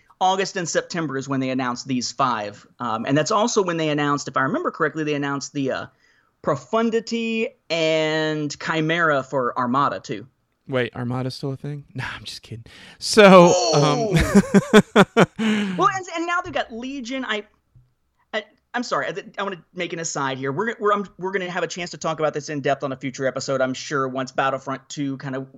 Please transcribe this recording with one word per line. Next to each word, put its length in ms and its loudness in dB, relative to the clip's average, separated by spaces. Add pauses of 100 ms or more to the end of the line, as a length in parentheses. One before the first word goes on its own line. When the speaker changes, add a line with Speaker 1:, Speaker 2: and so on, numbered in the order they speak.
(220)
Speaker 1:
August 340 0
and 100 -4
September 520 -4
is 100 -6
when 120 -2
they 100 -2
announced 360 -4
these 260 -4
five. 540 -2 (120)
Um, 280 -4
and 100 2
that's 140 0
also 320 0
when 140 -2
they 140 -2
announced, 360 -2
if 120 -10
I 40 2
remember 280 -2
correctly, 340 -4
they 100 -2
announced 380 -6
the, 200 -4
uh, 140 -8 (560)
Profundity 1080 -2 (200)
and 880 0
Chimera 640 0
for 360 -4
Armada, 420 0
too. 260 -10 (400)
Speaker 2:
Wait, 300 -2
Armada's 380 -6
still 180 -8
a 40 -8
thing? 360 -12
Nah, 120 -8 (120)
I'm 80 -18
just 160 -14
kidding. 240 -16 (340)
So, 540 10
Speaker 1:
Oh! 640 2
Speaker 2:
um, 1600 4
<laughs> 0 -
Speaker 1:
Well, 180 4
and, 120 -6 (100)
and 100 -2
now 140 -2
they've 120 -10
got 200 -4
Legion. 560 -8
I, 160 -4 (880)
I, 120 -6 (280)
I'm 100 -4
sorry. 260 -2
I, 60 -6 (220)
I 60 -6
wanna 200 -8 (120)
make 180 -6
an 60 -8
aside 400 -4
here. 120 -4
We're, 300 -4
we're, 140 2
um, 120 -2 (120)
we're 140 -6
gonna 180 -4
have 120 -4
a 40 -2
chance 240 -10
to 80 -12
talk 220 -4
about 120 0
this 160 -8
in 140 -6
depth 220 0
on 80 -6
a 40 -6
future 300 -6
episode, 340 -2
I'm 140 0
sure, 340 -4
once 240 -6
Battlefront 560 -4
two 300 -8
kind 180 -10
of 100 -8 (100)